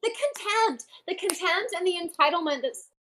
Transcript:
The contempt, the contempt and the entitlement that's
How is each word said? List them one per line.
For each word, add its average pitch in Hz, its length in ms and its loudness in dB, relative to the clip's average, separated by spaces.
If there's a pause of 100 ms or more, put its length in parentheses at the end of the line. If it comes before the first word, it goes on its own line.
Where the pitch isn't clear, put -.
The 466 80 0
contempt, 440 720 0 (220)
the 370 80 -2
contempt 370 600 0
and 349 100 -2
the 359 120 2
entitlement 320 640 2
that's 247 280 -6 (120)